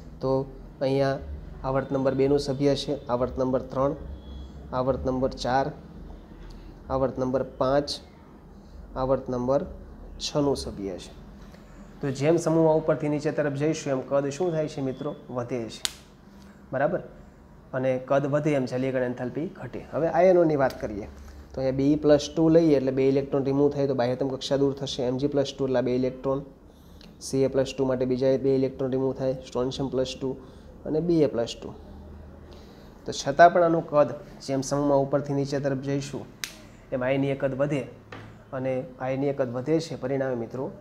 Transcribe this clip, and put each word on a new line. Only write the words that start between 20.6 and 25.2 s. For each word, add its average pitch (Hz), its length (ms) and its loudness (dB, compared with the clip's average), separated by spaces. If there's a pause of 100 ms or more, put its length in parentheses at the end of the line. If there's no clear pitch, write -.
કરીએ. 107 280 -6 (500)
તો 131 40 -4
અહીંયા 131 160 0
બી 139 240 4
પ્લસ 147 220 6 (100)
ટુ 165 80 4 (120)
લઈએ 160 240 8
એટલે 131 200 2
બે 131 140 4
electron 139 340 0
remove 143 280 4
થાય 139 160 2
તો 131 100 -2
બાહ્યતમ 127 320 0
કક્ષા 135 300 -2
દૂર 139 180 4
થશે. 135 260 -6
એમ 127 140 0